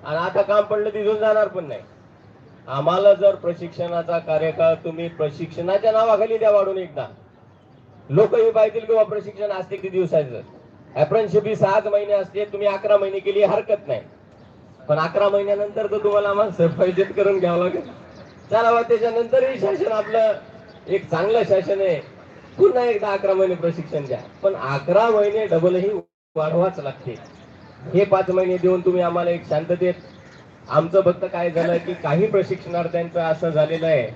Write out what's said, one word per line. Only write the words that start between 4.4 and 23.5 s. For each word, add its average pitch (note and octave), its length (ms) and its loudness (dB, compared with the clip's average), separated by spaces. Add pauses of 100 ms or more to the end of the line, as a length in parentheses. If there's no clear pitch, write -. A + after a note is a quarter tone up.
तुम्ही E3 340 -8
प्रशिक्षणाच्या F3 840 -2
नावाखाली A3 460 2
द्या A3 120 4
वाढून G3 280 2
एकदा, D#3 280 -8 (1040)
लोकही A3 400 4
पाहतील A3 340 0
किंवा A3 180 2
प्रशिक्षण G3+ 480 -4
असते F#3+ 260 -8
किती F#3+ 120 -10
दिवसाचं. D#3+ 520 -2 (560)
अप्रेंटिसशिप G3+ 480 2
ही G#3+ 120 -4
सहाच G3 300 0
महिने G#3 260 0
असते, G3 320 -4
तुम्ही G3+ 240 -4
अकरा G3+ 280 0
महिने G3 220 -2
केली G3 240 0
हरकत G3+ 460 0
नाही, A#2+ 120 -4 (880)
पण D3+ 100 2
अकरा E3+ 300 2
महिन्यानंतर G3+ 640 0
तर G#3 80 -2
तुम्हाला G3+ 300 2
आम्हाला G3+ 220 0
सरप्राईज F3+ 640 0
करून G3 260 2
घ्यावं F3 200 0
लागेल. F#3 240 -2 (680)
चला A3+ 220 4
बा, A#3 100 4
त्याच्यानंतरही A#3 800 0
शासन A3 320 -2
आपलं G#3+ 400 0 (560)
एक F#3+ 220 -4
चांगलं G3+ 380 0
शासन G3 320 0
आहे, F#3 160 0 (600)
पुन्हा B3 260 4
एकदा G#3+ 240 -2
अकरा G3 260 -2
महिने F#3 200 2